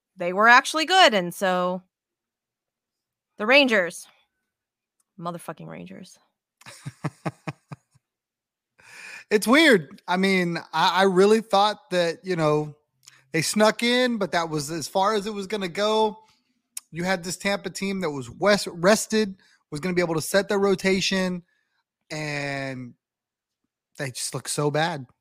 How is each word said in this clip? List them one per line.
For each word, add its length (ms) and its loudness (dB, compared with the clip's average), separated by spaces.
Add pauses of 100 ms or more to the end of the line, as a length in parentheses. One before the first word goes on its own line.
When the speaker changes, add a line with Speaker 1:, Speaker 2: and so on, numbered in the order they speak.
(180)
Speaker 1:
they 160 -4
were 140 4
actually 380 6
good. 280 6
And 200 -2
so 480 -2 (1600)
the 80 -6
Rangers. 600 2 (1120)
Motherfucking 480 -12
Rangers. 520 -18 (460)
Speaker 2:
<laughs> 340 -18 (2250)
It's 160 0
weird. 600 4
I 100 0
mean, 400 0 (160)
I, 280 2
I 20 6
really 380 4
thought 500 0
that, 320 -2
you 120 -6
know, 400 0 (560)
they 120 -2
snuck 400 2
in, 340 0
but 140 -6
that 180 -2
was 220 -6
as 160 -8
far 260 0
as 140 -4
it 60 -8
was 120 -8
gonna 220 -6
go. 500 0 (720)
You 120 -8
had 200 -2
this 140 -10
Tampa 320 -4
team 320 -6
that 80 -4
was 200 -8
west-, 420 2
rested, 640 0 (340)
was 100 -10
gonna 140 -4
be 80 -2
able 140 -2
to 60 -2
set 280 0
their 80 0
rotation, 840 0 (640)
and 840 -8 (1040)
they 120 -8
just 240 -10
look 140 -10
so 240 -2
bad. 340 -2 (160)